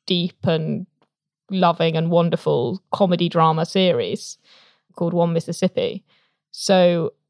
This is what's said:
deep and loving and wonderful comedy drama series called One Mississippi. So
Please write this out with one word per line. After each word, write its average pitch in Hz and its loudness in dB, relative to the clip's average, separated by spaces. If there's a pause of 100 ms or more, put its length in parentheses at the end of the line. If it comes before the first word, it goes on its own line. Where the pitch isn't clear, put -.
deep 175 -4
and 160 -2 (640)
loving 170 2
and 160 0
wonderful 170 0 (100)
comedy 175 0
drama 160 2
series 170 -2 (580)
called 170 -4
One 170 2
Mississippi. - -4 (480)
So 175 2 (160)